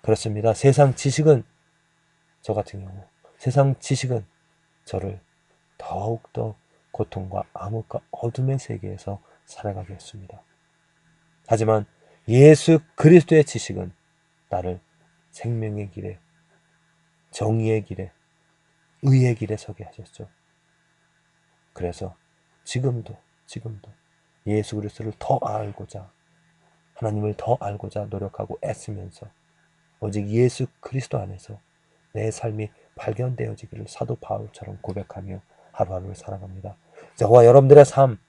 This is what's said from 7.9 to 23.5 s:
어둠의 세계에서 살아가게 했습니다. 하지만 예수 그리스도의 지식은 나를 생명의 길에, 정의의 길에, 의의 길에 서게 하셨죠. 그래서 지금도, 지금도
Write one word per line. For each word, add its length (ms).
어둠의 480
세계에서 640
살아가게 480
했습니다. 480
하지만 380
예수 520
그리스도의 500
지식은 480
나를 320
생명의 600
길에, 280
정의의 540
길에, 260
의의 320
길에 220
서게 280
하셨죠. 440
그래서 420
지금도, 540
지금도 460